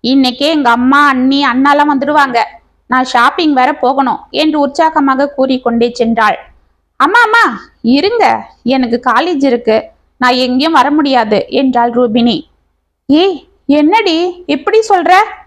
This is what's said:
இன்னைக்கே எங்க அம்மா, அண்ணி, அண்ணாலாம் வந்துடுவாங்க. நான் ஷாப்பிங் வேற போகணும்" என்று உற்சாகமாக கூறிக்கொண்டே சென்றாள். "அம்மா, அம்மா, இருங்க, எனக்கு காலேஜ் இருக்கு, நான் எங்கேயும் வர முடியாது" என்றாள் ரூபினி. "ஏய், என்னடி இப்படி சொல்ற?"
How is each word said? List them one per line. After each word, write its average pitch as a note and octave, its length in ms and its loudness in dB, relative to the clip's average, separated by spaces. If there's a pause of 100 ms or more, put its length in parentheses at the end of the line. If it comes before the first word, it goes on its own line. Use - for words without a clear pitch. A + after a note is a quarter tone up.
இன்னைக்கே C4 440 0
எங்க D4+ 220 0
அம்மா, B3+ 360 2
அண்ணி, C4+ 400 0
அண்ணாலாம் C#4+ 460 2
வந்துடுவாங்க. C#4 460 0 (520)
நான் B3+ 140 0
ஷாப்பிங் C#4 500 0
வேற B3+ 200 2
போகணும்" C4+ 460 -2 (100)
என்று D#4 300 -2
உற்சாகமாக C#4+ 720 0
கூறிக்கொண்டே B3+ 640 -2
சென்றாள். A3+ 460 0 (600)
"அம்மா, F#4+ 220 2
அம்மா, A4+ 220 2 (440)
இருங்க, F#4 360 0 (400)
எனக்கு A#3+ 400 -2
காலேஜ் C4+ 400 0
இருக்கு, A#3+ 340 0 (420)
நான் B3+ 240 2
எங்கேயும் C4+ 340 0
வர C4 120 2
முடியாது" B3+ 580 0
என்றாள் B3 440 0
ரூபினி. A#3 440 0 (720)
"ஏய், E4+ 280 2 (300)
என்னடி D#4+ 500 2 (300)
இப்படி G4+ 420 0
சொல்ற?" F4 240 2 (340)